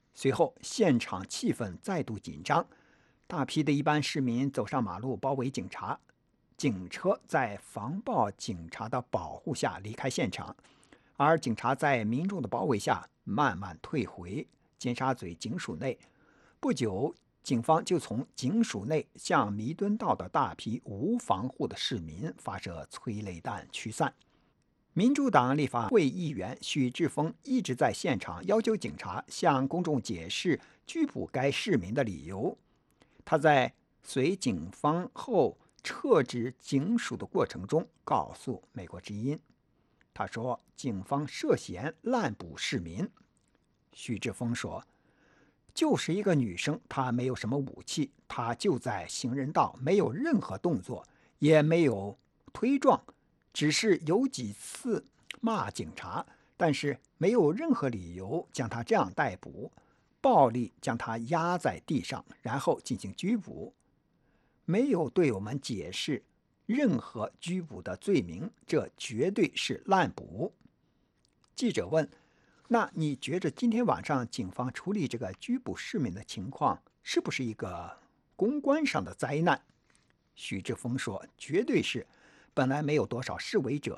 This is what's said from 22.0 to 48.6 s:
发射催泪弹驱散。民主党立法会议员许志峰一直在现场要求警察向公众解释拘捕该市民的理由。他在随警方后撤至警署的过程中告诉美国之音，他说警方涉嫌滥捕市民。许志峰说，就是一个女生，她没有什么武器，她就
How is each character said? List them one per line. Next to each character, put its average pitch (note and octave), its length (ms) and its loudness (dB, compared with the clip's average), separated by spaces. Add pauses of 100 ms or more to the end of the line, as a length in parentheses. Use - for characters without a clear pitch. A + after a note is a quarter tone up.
发 A#2 200 -8
射 E2 320 -10
催 G#2+ 320 -8
泪 F2+ 200 -10
弹 F#2+ 280 -8
驱 - 220 -8
散。 C3+ 220 0 (800)
民 A#3 200 6
主 C#4 160 2
党 C3+ 280 6
立 D3 100 2
法 - 200 0
会 G3 200 6
议 E3+ 220 -2
员 G2+ 320 -6
许 C3 280 0
志 D3 200 0
峰 - 240 -2 (100)
一 B3+ 180 0
直 B2+ 140 -2
在 B2 160 2
现 C3+ 260 -2
场 - 280 -8
要 G#3+ 160 2
求 A3 160 0
警 - 180 -8
察 - 320 -8
向 C#3 400 2
公 E3+ 160 -2
众 D3+ 180 0
解 E2+ 280 -6
释 - 280 0 (280)
拘 E4 200 0
捕 - 280 -6
该 C#3 180 2
市 F3+ 260 2
民 F#2 160 -2
的 C3+ 100 2
理 F2+ 220 -6
由。 G2 320 -4 (680)
他 D#3+ 120 2
在 C#3 360 6 (300)
随 D3 320 2
警 F#2 360 -2
方 E3 400 0
后 F3 460 2 (260)
撤 D3+ 400 4
至 B2 360 -4
警 E3 380 2
署 A#2+ 200 -4
的 - 80 -6
过 - 200 2
程 F#2 220 -8
中 D#3 180 2 (200)
告 G#2+ 280 0
诉 - 380 -8
美 F2+ 160 -10
国 F2+ 140 -12
之 - 120 -10
音， B2 240 -2 (760)
他 G#2 140 -4
说 A#2+ 300 -4 (200)
警 G2+ 260 -4
方 C#3+ 240 -2
涉 C#4 300 2
嫌 - 360 -6 (100)
滥 A3+ 320 0
捕 D#2 200 -12
市 - 240 -2
民。 E2+ 300 -6 (800)
许 - 280 -6
志 A#2 120 -4
峰 A#2 220 -4
说， - 320 -6 (880)
就 D4 240 4
是 D#3+ 160 0
一 G3+ 80 0
个 G3 140 4
女 A#2 200 2
生， C#3+ 320 -2
她 B2+ 240 0
没 B2 140 0
有 B2+ 100 0
什 A2 140 -6
么 C3+ 80 0
武 C#3 260 -6
器， - 280 -2 (160)
她 A#2+ 260 -2
就 D#3+ 240 0